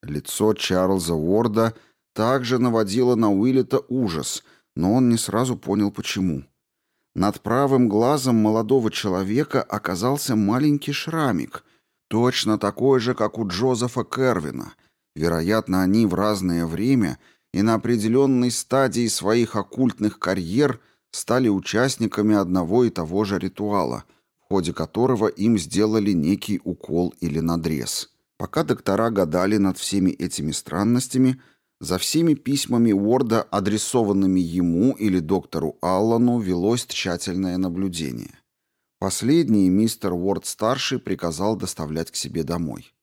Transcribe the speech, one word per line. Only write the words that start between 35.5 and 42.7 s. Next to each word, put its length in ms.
Аллану, 580
велось 480
тщательное 680
наблюдение. 840
Последние 720
мистер 440
Уорд-старший 840
приказал 580
доставлять 540
к 60
себе 280
домой. 600